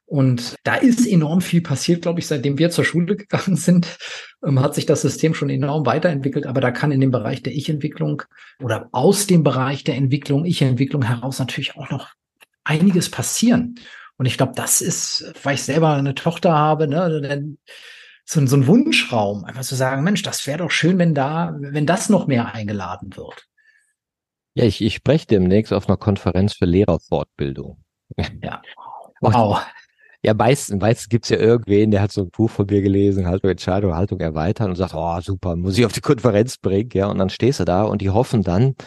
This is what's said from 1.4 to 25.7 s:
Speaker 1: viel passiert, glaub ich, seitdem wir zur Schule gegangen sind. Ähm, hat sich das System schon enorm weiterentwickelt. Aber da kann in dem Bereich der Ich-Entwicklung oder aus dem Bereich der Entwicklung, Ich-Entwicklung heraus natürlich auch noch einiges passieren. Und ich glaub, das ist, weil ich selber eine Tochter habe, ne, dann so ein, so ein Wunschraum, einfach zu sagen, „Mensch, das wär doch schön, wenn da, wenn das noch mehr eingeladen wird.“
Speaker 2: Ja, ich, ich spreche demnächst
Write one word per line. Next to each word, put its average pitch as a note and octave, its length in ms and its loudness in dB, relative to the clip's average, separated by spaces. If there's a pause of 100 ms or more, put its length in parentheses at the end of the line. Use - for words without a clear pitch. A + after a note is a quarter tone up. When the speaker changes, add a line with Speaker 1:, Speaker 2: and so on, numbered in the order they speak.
Speaker 1:
viel E3+ 200 0
passiert, E3 420 -2
glaub E3+ 140 -2
ich, E3 100 -6
seitdem C#3+ 300 -2
wir D#3+ 120 2
zur D3+ 160 0
Schule F3 320 0
gegangen - 400 -2
sind. F3 400 2 (480)
Ähm, C3+ 160 2
hat C#3+ 140 0
sich - 100 -2
das C#3+ 160 2
System D#3+ 320 0
schon D3 160 -4
enorm C#3 360 -2
weiterentwickelt. C#3 600 0
Aber C3 160 -2
da B2 100 2
kann D3 200 0
in C3+ 100 2
dem C3+ 100 4
Bereich A#2+ 320 -4
der B2 100 -6
Ich-Entwicklung D3+ 680 -4 (420)
oder A2+ 300 -4
aus F3+ 340 2
dem E3+ 160 6
Bereich C3+ 400 -2
der C#3 120 -2
Entwicklung, C#3+ 500 0
Ich-Entwicklung C#3 580 0
heraus A#2+ 360 -4
natürlich C3+ 360 -8
auch - 140 -14
noch - 220 -10 (520)
einiges E3+ 480 2
passieren. - 640 0 (420)
Und C3 80 -2
ich B2 120 -2
glaub, - 180 0
das - 260 -2
ist, - 520 -6 (100)
weil C#3 120 0
ich - 80 -6
selber D#3 300 2
eine C#3 220 0
Tochter E3+ 380 0
habe, D3+ 340 2
ne, D#3 340 0
dann C#3+ 360 -6 (680)
so - 160 -2
ein, C3+ 60 4
so C3 80 2
ein B2+ 120 6
Wunschraum, A#2 800 2
einfach B2+ 160 -12
zu C3 140 -8
sagen, C3 280 -2
„Mensch, G3+ 200 0
das - 240 -8
wär C#3 100 -4
doch E3+ 140 -4
schön, F3+ 260 2
wenn E3+ 160 4
da, D#3 460 -2
wenn C#3+ 260 -4
das - 240 0
noch - 180 2
mehr A#2 260 0
eingeladen G2 640 -8
wird.“ - 320 -18 (1080)
Speaker 2:
Ja, B2+ 80 2
ich, G#2 180 2
ich G#2 140 0
spreche - 320 0
demnächst G2+ 460 2